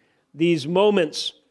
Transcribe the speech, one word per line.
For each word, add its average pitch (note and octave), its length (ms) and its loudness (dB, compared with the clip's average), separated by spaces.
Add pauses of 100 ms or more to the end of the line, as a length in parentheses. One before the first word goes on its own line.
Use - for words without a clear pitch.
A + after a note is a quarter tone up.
(340)
these D#3 340 0
moments F3+ 680 0 (180)